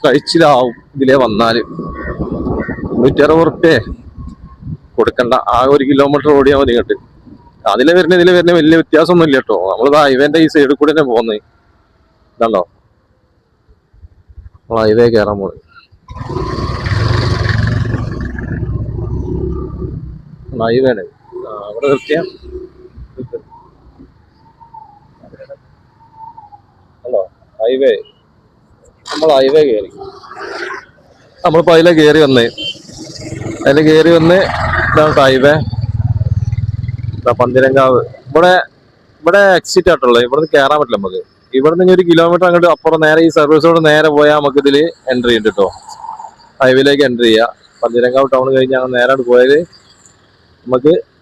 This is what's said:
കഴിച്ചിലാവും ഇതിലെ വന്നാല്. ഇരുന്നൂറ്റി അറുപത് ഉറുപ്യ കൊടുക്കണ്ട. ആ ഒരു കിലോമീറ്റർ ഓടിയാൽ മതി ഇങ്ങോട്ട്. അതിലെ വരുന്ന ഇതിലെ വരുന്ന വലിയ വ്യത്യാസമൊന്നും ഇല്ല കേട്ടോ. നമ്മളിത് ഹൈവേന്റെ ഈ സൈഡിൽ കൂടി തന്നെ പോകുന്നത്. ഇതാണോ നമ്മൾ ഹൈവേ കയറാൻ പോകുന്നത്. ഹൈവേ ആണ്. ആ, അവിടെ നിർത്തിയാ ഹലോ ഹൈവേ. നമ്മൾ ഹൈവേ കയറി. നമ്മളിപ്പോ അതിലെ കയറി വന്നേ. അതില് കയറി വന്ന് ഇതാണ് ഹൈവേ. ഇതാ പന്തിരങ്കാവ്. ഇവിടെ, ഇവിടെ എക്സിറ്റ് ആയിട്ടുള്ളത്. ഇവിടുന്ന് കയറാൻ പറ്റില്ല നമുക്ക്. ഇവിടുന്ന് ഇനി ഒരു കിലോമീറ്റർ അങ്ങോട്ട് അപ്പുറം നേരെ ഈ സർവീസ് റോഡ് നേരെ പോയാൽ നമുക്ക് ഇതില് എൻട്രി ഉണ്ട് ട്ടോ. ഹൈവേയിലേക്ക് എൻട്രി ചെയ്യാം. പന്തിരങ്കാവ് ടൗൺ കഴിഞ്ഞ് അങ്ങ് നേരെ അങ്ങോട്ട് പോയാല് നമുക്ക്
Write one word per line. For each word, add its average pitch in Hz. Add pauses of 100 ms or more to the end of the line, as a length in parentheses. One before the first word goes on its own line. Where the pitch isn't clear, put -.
കഴിച്ചിലാവും 139 (200)
ഇതിലെ 131 (100)
വന്നാല്. 113 (1200)
ഇരുന്നൂറ്റി 123
അറുപത് 160
ഉറുപ്യ 160 (1200)
കൊടുക്കണ്ട. 117 (220)
ആ 120 (140)
ഒരു 143
കിലോമീറ്റർ 143
ഓടിയാൽ 139
മതി 127
ഇങ്ങോട്ട്. 107 (760)
അതിലെ 127
വരുന്ന 180
ഇതിലെ 180
വരുന്ന 175
വലിയ 156
വ്യത്യാസമൊന്നും 165
ഇല്ല 135
കേട്ടോ. 107 (140)
നമ്മളിത് 127
ഹൈവേന്റെ 143
ഈ -
സൈഡിൽ 143
കൂടി 151
തന്നെ 151
പോകുന്നത്. 113 (1000)
ഇതാണോ 110 (2000)
നമ്മൾ 113
ഹൈവേ 110
കയറാൻ 104
പോകുന്നത്. - (4000)
ഹൈവേ 127
ആണ്. 98 (440)
ആ, 110 (180)
അവിടെ 117
നിർത്തിയാ 147 (4000)
ഹലോ 123 (400)
ഹൈവേ. 131 (1160)
നമ്മൾ 156
ഹൈവേ 135
കയറി. 104 (1500)
നമ്മളിപ്പോ 165
അതിലെ 165
കയറി 151
വന്നേ. 127 (1200)
അതില് 139
കയറി 156
വന്ന് 165 (540)
ഇതാണ് 151 (100)
ഹൈവേ. 135 (1700)
ഇതാ 120 (100)
പന്തിരങ്കാവ്. 131 (320)
ഇവിടെ, 175 (680)
ഇവിടെ 175 (180)
എക്സിറ്റ് 185
ആയിട്ടുള്ളത്. 123
ഇവിടുന്ന് 143
കയറാൻ 143
പറ്റില്ല 120
നമുക്ക്. 92 (360)
ഇവിടുന്ന് 160
ഇനി 185
ഒരു 185
കിലോമീറ്റർ 170
അങ്ങോട്ട് 175
അപ്പുറം 160
നേരെ 156
ഈ -
സർവീസ് 151
റോഡ് 165
നേരെ 156
പോയാൽ 147
നമുക്ക് 143
ഇതില് 143 (280)
എൻട്രി 120
ഉണ്ട് 107
ട്ടോ. 95 (920)
ഹൈവേയിലേക്ക് 135
എൻട്രി 120
ചെയ്യാം. 113 (300)
പന്തിരങ്കാവ് 123
ടൗൺ 131
കഴിഞ്ഞ് 131
അങ്ങ് 127
നേരെ 123
അങ്ങോട്ട് 123
പോയാല് 131 (1040)
നമുക്ക് 127 (280)